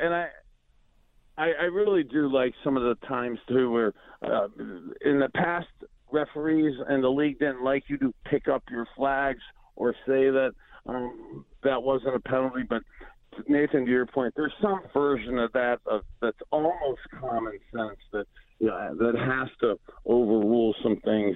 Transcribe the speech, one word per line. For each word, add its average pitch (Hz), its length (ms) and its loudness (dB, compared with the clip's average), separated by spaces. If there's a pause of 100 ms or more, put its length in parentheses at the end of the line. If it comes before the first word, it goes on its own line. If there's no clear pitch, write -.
and 170 120 0
I, 170 160 -2 (1080)
I, 156 160 -2
I 151 120 -2
really 190 380 2
do 147 240 0
like 131 260 2 (100)
some 139 120 0
of 127 80 2
the 120 120 2 (120)
times, 123 400 -4
too, 127 240 2
where, 113 220 2 (300)
uh, 104 240 0 (540)
in 143 180 2
the 135 140 0
past, 175 340 -2 (440)
referees 151 640 0 (140)
and 135 140 2
the 127 60 4
league 143 300 0
didn't 131 240 -2
like 135 240 0
you 143 120 -4
to 131 140 0 (120)
pick - 220 -2
up 135 220 0
your 120 180 -6 (100)
flags 135 440 -2 (340)
or 120 180 0 (120)
say 135 240 4
that, 135 220 2 (360)
um, 127 580 -8 (180)
that 131 200 0
wasn't 131 320 0
a 120 40 -2
penalty, 127 440 -2
but 113 180 -4 (680)
Nathan, 143 360 2
to 123 60 2
your 127 140 2
point, 123 300 -2
there's 151 260 -2
some 196 180 2 (140)
version 127 440 0
of 117 140 0
that 123 340 0
of, 107 180 -2 (180)
that's 117 180 -2 (120)
almost 151 500 -2 (180)
common 113 400 -4 (160)
sense 107 240 -6 (140)
that, 104 120 -4 (340)
you 110 80 2
know, 92 300 -4
that 117 220 2
has 131 300 -2 (100)
to 110 180 2 (280)
overrule 110 760 4
some 110 200 2
things 104 340 2